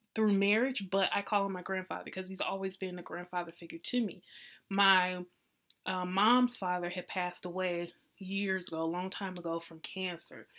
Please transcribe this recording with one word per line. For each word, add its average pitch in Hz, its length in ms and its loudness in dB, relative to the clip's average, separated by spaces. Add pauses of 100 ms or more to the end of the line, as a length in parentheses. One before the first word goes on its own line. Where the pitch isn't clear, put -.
(140)
through 214 180 4
marriage, 202 580 2
but 196 240 2
I 202 80 0
call 202 240 2
him 196 60 -2
my 180 100 -6
grandfather 185 420 -4
because 190 240 -6
he's 185 120 -6
always 190 360 -2
been 180 220 -4
a 175 40 -8
grandfather 175 500 -6
figure 170 260 -12
to - 220 0
me. - 220 -2 (460)
My, 185 560 4 (600)
uh, 185 180 -2
mom's 226 520 6
father 180 340 0
had 180 160 -6
passed 180 380 -2
away 175 480 -2 (260)
years 190 500 -2
ago, 160 140 -2
a - 20 2
long 175 240 0
time 185 300 -6
ago 170 220 -2
from 160 200 -10
cancer. 175 640 -6 (120)